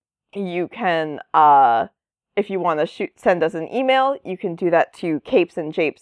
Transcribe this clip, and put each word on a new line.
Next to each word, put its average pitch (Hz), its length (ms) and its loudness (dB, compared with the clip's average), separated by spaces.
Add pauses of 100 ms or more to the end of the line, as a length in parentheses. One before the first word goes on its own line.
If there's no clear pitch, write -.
(360)
you 180 320 -6
can, 165 520 -4 (140)
uh, 139 540 6 (480)
if 202 140 -2
you 190 100 -4
wanna 165 260 -2
shoot, - 320 -8
send 175 260 2
us 160 100 0
an 160 200 -8
email, 262 520 0
you 185 120 -10
can 170 180 -8
do 175 140 -2
that 165 260 0
to 160 260 -4
capesandjapes 165 800 -2